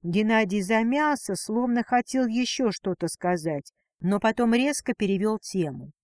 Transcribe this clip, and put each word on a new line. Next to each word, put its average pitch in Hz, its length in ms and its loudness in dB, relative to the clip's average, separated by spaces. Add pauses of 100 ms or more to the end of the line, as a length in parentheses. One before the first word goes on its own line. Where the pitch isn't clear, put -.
Геннадий 208 600 2
замялся, 226 720 0
словно 240 480 -2
хотел 247 440 0
еще 233 440 0
что-то 180 380 -4
сказать, 160 640 -4 (280)
но 196 180 2
потом 226 360 2
резко 262 400 0
перевел 208 440 0
тему. 147 520 -6 (140)